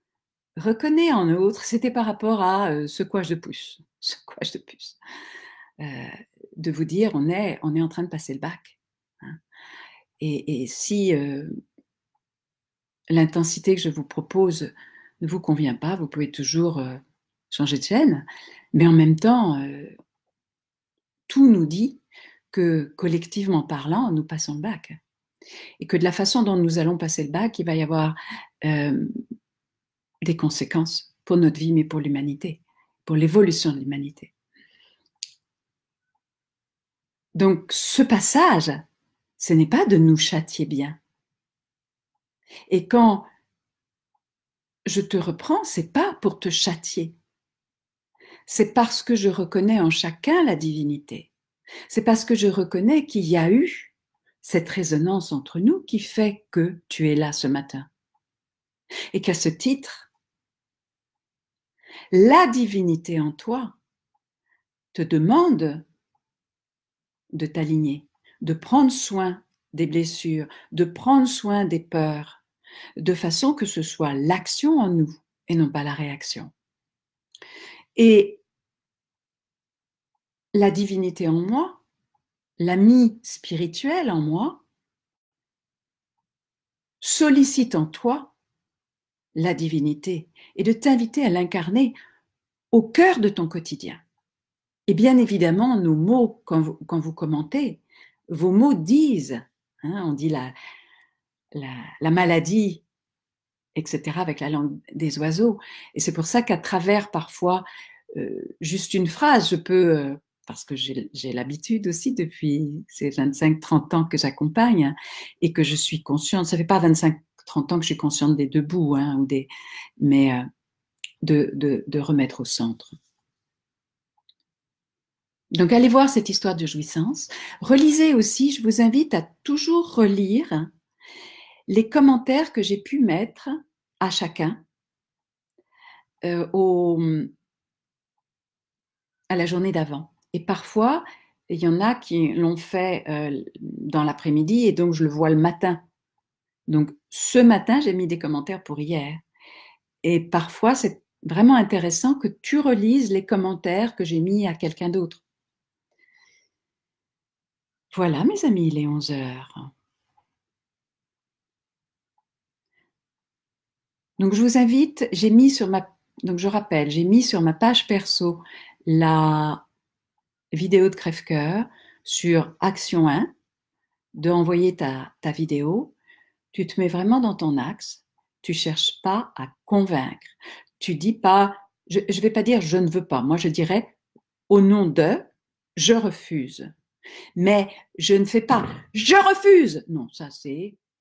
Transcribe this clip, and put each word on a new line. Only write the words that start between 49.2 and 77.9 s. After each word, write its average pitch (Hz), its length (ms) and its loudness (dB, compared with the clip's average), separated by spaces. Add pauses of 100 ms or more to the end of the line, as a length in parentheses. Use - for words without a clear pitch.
reconnais 190 500 0
en 165 100 4
chacun 226 540 0
la 208 140 2
divinité. 151 760 -6 (560)
C'est - 160 -4
parce 220 220 2
que 240 100 0
je 202 120 2
reconnais 196 580 0
qu'il 208 180 -4
y 165 140 2
a 165 120 2
eu 269 460 0 (460)
cette 165 260 -2
résonance 180 640 -2
entre 147 280 -8
nous 294 240 2
qui - 160 -4
fait 208 520 -4
que 170 380 -2
tu 156 200 -4
es 151 60 0
là 151 160 -2
ce 147 160 -4
matin. 139 420 -6 (1200)
Et 196 80 -4
qu'à 185 140 0
ce 170 120 -4
titre, 262 600 -4 (2000)
la 254 360 8
divinité 185 720 -2
en 151 120 -2
toi 233 440 -10 (1200)
te 170 100 -6
demande 165 800 2 (1500)
de 156 140 -6
t'aligner, 156 640 -4 (340)
de 160 120 -4
prendre 254 380 2
soin 185 520 -4 (300)
des 160 120 -4
blessures, 160 640 -4 (240)
de 170 140 -2
prendre 254 420 2
soin 202 380 -2
des 165 140 -2
peurs, 156 640 -6 (540)
de 175 160 -2
façon 175 400 -2
que 220 140 -6
ce 165 160 -6
soit 151 320 -4
l'action 180 640 0
en 202 100 0
nous 160 260 0 (320)
et 170 80 -2
non 160 140 2
pas 143 140 -6
la 147 100 -6
réaction. 147 580 -10 (1400)